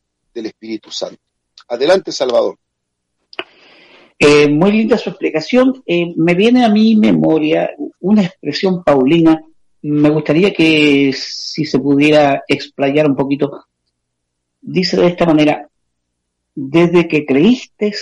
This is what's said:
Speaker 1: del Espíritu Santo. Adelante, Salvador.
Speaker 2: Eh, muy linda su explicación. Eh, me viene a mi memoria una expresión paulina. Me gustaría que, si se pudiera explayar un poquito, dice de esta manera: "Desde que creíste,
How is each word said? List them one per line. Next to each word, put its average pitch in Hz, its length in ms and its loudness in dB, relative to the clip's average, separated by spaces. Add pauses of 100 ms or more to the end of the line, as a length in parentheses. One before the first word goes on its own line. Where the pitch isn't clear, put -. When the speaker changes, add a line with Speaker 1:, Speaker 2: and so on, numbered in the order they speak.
(320)
Speaker 1:
del 113 140 -10
Espíritu 110 460 -14
Santo. - 280 -12 (460)
Adelante, 156 460 -2
Salvador. 120 440 -2 (1600)
Speaker 2:
Eh, 147 280 4
muy 165 240 2
linda 220 260 0
su - 120 -10
explicación. 247 760 -2
Eh, 175 300 -2
me 170 180 0
viene 240 300 2
a 226 40 2
mi 220 280 2
memoria 160 720 0 (300)
una 202 240 2
expresión 175 580 -6
paulina. 160 580 2 (420)
Me 147 280 0
gustaría 156 420 0
que, 147 600 2
si - 520 -10
se 139 140 -10
pudiera 143 720 2
explayar 139 600 -2
un 135 60 0
poquito, 139 520 -4 (920)
dice 180 360 -4
de 180 100 4
esta 175 180 -2
manera: 151 440 0 (840)
"Desde 170 540 0
que 151 180 -2
creíste, 208 760 0